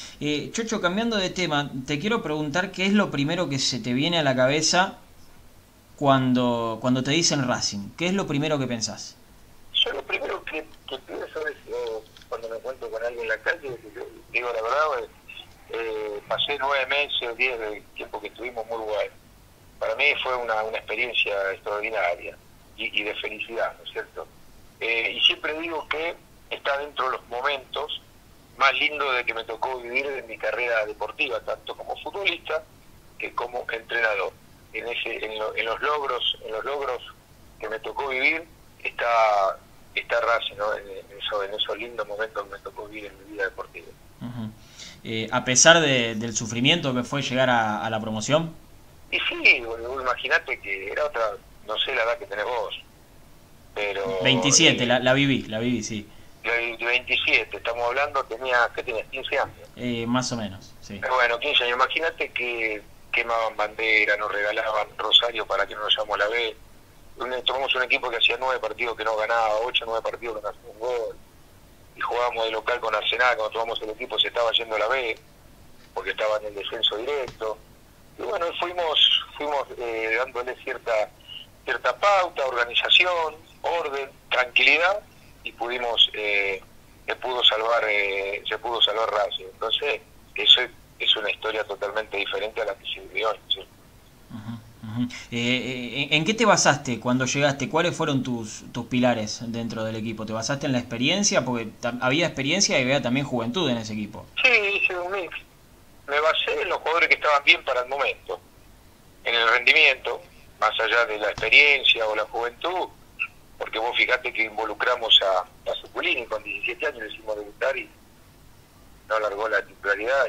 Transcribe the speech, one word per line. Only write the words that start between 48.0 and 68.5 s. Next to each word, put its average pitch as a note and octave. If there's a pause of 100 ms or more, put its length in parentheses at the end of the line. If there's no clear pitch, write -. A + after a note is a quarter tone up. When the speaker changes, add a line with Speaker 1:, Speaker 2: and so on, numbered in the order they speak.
Speaker 1:
promoción. B2+ (560)
Speaker 2:
Y -
sí, C3+
porque A#2
vos C3+
imaginate B2+
que G2
era D3+
otra, A2+ (340)
no G#2+
sé C#3
la A#2+
edad A#2
que G2+
tenés G#2
vos, A2 (920)
pero G2
Speaker 1:
Veintisiete, C3
Speaker 2:
eh, -
Speaker 1:
la, B2
la B2+
viví, C#3
la A2
viví, A#2
sí. G#2 (340)
Speaker 2:
La A#2
vi-, A#2
de A#2+
veintisiete, A#2+
estamos A#2
hablando, C#3
tenía, A#2+
¿qué -
tenías? A2
Quince C3+
años. A2 (220)
Speaker 1:
Eh, A#2+
más B2+
o B2
menos, F#2+
sí. G2+
Speaker 2:
Eh, G2
bueno, A#2+
quince B2
años, A#2+
imagínate C3+
que A2+ (280)
quemaban A2+
bandera, G#2+
nos G#2
regalaban G#2+ (100)
rosario A2
para G2
que G#2+
no G#2+
nos G2+
llevamos G#2
la G#2
B. A#2 (600)
Un, B2
tomamos B2+
un B2+
equipo B2
que A#2
hacía A#2
nueve B2+